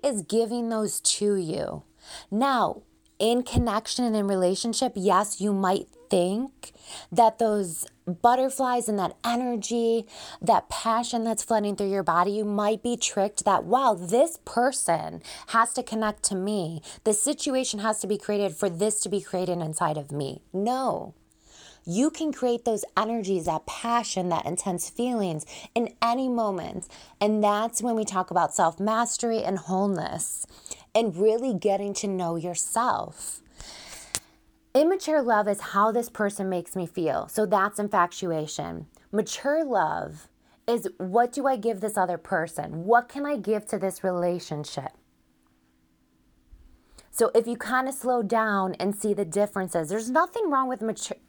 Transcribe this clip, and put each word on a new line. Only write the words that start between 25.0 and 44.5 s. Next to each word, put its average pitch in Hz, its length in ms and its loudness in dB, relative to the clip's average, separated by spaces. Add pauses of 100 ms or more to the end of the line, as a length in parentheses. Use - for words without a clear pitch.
in 226 280 -2
any 247 260 0
moment. 208 580 -2 (320)
And 214 240 2
that's 208 380 2
when 226 160 0
we 220 80 0
talk 190 260 -2
about 170 240 2
self-mastery 220 880 0
and 190 140 0
wholeness 185 920 -2 (480)
and 214 220 2
really 226 360 4
getting 202 400 0
to 196 160 -4
know 180 280 -2
yourself. - 1040 -4 (1300)
Immature 311 480 4
love 214 240 4
is 202 140 0
how 208 320 2
this 233 160 -2
person 202 400 -2
makes 180 260 -4
me 185 120 -2
feel. 160 420 -2
So 214 180 0
that's 196 320 2
infatuation. 170 1080 -2 (260)
Mature 285 500 0
love 160 640 -2 (380)
is, 220 300 0
what 233 360 2
do 277 140 -2
I 262 100 2
give 208 240 -2
this 208 180 -2
other 180 200 0
person? 165 640 -4
What 233 240 6
can 285 180 -6
I 294 100 0
give 208 300 -2
to 208 120 -4
this 190 240 -4
relationship? 175 920 -4 (2250)